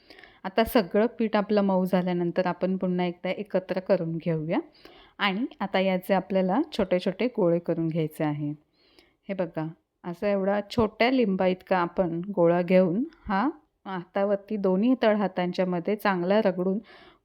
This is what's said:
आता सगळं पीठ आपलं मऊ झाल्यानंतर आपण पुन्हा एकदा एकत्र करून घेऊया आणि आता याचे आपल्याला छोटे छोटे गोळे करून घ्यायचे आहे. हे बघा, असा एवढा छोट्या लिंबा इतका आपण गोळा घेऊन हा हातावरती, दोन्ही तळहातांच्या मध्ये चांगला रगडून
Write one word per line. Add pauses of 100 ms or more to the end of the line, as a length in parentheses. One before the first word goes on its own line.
(440)
आता
सगळं (140)
पीठ
आपलं
मऊ
झाल्यानंतर
आपण
पुन्हा
एकदा
एकत्र
करून
घेऊया (600)
आणि (140)
आता
याचे
आपल्याला (160)
छोटे
छोटे
गोळे
करून
घ्यायचे
आहे. (800)
हे
बघा, (360)
असा
एवढा (100)
छोट्या
लिंबा
इतका
आपण (160)
गोळा
घेऊन (240)
हा (380)
हातावरती,
दोन्ही
तळहातांच्या
मध्ये
चांगला
रगडून (460)